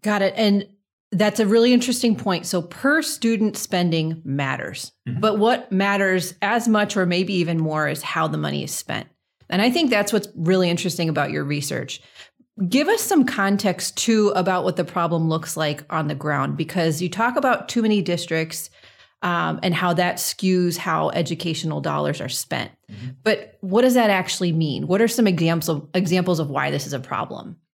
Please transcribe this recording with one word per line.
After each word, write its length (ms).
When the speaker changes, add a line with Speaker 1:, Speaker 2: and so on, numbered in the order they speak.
Speaker 1:
Got 200
it. 140
And 320
that's 300
a 60
really 260
interesting 420
point. 320
So 160
per 400
student 540
spending 680
matters, 680
Speaker 2:
Mm-hmm. 100
Speaker 1:
but 200
what 340
matters 720
as 260
much 280
or 100
maybe 260
even 260
more 300
is 140
how 260
the 100
money 240
is 80
spent. 380
And 120
I 100
think 200
that's 220
what's 240
really 340
interesting 380
about 220
your 120
research. 580
Give 200
us 120
some 240
context, 720
too, 400
about 280
what 120
the 80
problem 460
looks 260
like 320
on 200
the 60
ground, 440
because 420
you 80
talk 280
about 340
too 100
many 220
districts, 680
um, 400
and 100
how 220
that 220
skews 600
how 340
educational 680
dollars 400
are 80
spent. 420
Speaker 2:
Mm-hmm. 180
Speaker 1:
But 400
what 180
does 140
that 160
actually 420
mean? 360
What 120
are 80
some 180
examples 440
of, 240
examples 440
of 120
why 200
this 160
is 60
a 80
problem? 560